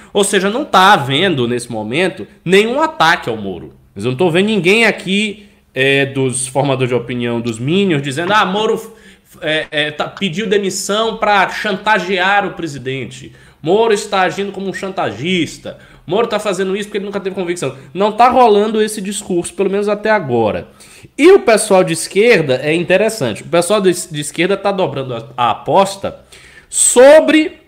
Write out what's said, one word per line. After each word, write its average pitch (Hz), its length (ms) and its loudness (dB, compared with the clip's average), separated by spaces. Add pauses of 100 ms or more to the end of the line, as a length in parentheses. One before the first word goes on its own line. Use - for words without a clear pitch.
(120)
Ou 202 100 2
seja, 196 260 0
não 247 160 -4
tá 196 280 4
havendo, 139 560 0
nesse 120 240 -6
momento, 113 540 -4 (180)
nenhum 214 360 2
ataque 311 480 0
ao 113 80 -4
Moro. 90 360 -10 (220)
Mas 98 100 -10
eu 123 60 0
não 127 80 -6
tô 180 120 2
vendo 185 160 2
ninguém 214 400 2
aqui, 202 600 -4 (280)
é, 139 300 2
dos 131 440 -4
formadores 131 400 -2
de 127 60 -2
opinião, 120 460 -4
dos 113 180 -6
Minions, 156 440 0
dizendo, 147 300 -4
"Ah, 208 120 2
Moro, 208 500 -4 (460)
é, 156 300 -4
é, 151 200 -2
tá, 156 180 -6
pediu 196 380 -6
demissão 202 680 -2
pra 202 320 2
chantagear 196 1000 0
o 160 60 -8
presidente. 135 800 -10 (300)
Moro 214 300 2
está 202 300 0
agindo 185 280 -2
como 196 180 -8
um 180 40 -6
chantagista. 170 1080 -6 (280)
Moro 220 200 0
tá 214 140 -4
fazendo 190 340 -4
isso 202 140 -6
porque 208 100 -8
ele 196 60 -6
nunca 202 160 -6
teve 185 160 -8
convicção." 170 400 -6 (180)
Não 202 160 0
tá 233 180 4
rolando 220 540 4
esse 214 180 -2
discurso, 185 540 -6
pelo 196 160 -2
menos 202 180 -2
até 208 220 -2
agora. 117 580 0 (480)
E 302 140 8
o 403 100 8
pessoal 202 440 4
de 165 80 -2
esquerda, 165 680 2
é 151 120 0
interessante, 180 680 0
o - 40 -18
pessoal 175 340 0
de, 185 120 2 (180)
de 147 100 -8
esquerda 175 360 -2
tá 196 160 -2
dobrando 135 420 -4
a, 117 220 -10
a 120 140 2
aposta 135 680 -2 (480)
sobre 285 1000 6